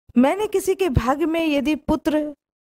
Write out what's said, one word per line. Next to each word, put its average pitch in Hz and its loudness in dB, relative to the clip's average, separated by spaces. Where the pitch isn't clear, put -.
मैंने 349 2
किसी 381 -2
के 370 -2
भाग्य 262 0
में 330 0
यदि 285 0
पुत्र 302 -2